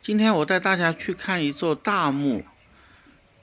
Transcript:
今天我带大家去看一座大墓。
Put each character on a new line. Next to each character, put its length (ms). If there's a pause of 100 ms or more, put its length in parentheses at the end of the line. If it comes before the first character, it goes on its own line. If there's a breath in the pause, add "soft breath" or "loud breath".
今 160
天 160
我 120
带 160
大 160
家 160
去 200
看 300
一 80
座 240
大 340
墓。 360 (960 soft breath)